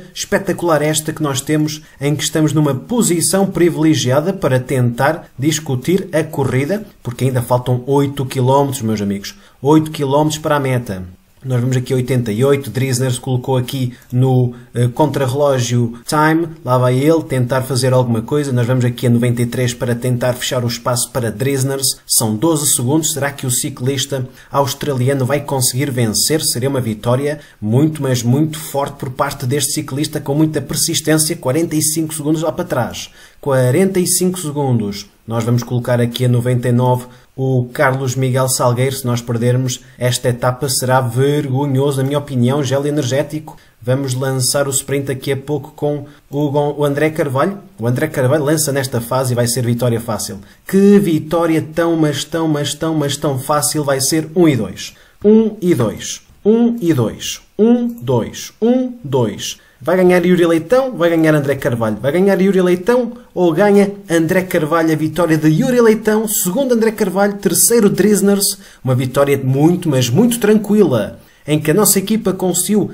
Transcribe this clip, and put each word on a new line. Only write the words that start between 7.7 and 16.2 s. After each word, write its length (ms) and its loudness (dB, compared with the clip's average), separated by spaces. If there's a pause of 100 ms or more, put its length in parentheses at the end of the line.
oito 400 0
quilómetros, 560 0
meus 180 0
amigos. 340 -6 (280)
Oito 280 4
quilómetros 480 0
para 180 -2
a 40 0
meta. 580 -4 (260)
Nós 160 0
vemos 160 0
aqui 180 -2
oitenta 380 0
e 120 0
oito, 240 2
Drisner 440 -2
se 80 -4
colocou 360 -2
aqui 380 -4 (160)
no, 440 2 (200)
eh, 140 2
contrarrelógio 1160 0
time, 440 2 (160)